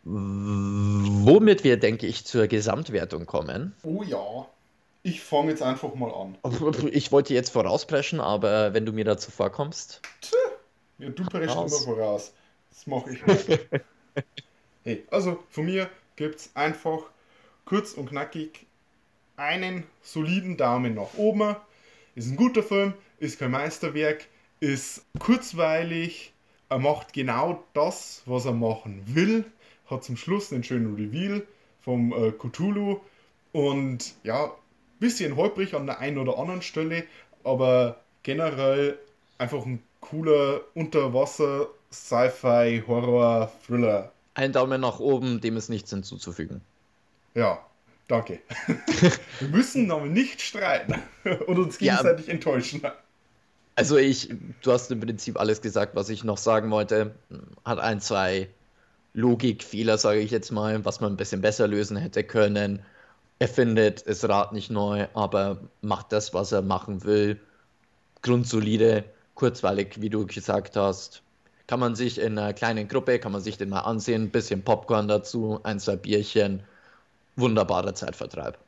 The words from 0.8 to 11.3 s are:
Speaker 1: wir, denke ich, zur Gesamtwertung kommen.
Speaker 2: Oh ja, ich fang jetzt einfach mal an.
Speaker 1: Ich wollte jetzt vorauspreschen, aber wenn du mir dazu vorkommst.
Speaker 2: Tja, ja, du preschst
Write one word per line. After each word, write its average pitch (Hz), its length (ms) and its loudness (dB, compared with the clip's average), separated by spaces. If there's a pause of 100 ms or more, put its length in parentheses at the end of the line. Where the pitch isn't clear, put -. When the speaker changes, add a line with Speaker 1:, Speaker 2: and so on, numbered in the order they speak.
Speaker 1:
wir, 127 140 6
denke 113 300 0
ich, - 180 -6
zur 110 220 4
Gesamtwertung 104 760 -2
kommen. 101 480 -6 (100)
Speaker 2:
Oh 165 200 -6
ja, 196 440 -8 (560)
ich 175 180 -4
fang 151 280 0
jetzt 151 120 -2
einfach 131 340 -2
mal 120 180 -4
an. 95 240 -10 (540)
Speaker 1:
Ich 143 200 0
wollte 139 220 4
jetzt 123 160 2
vorauspreschen, 127 720 0
aber 104 520 2
wenn 110 120 0
du 110 80 -4
mir 107 120 -2
dazu 104 240 0
vorkommst. - 720 -6 (200)
Speaker 2:
Tja, - 160 -2 (640)
ja, 139 100 -12
du 180 160 -8
preschst 160 300 -2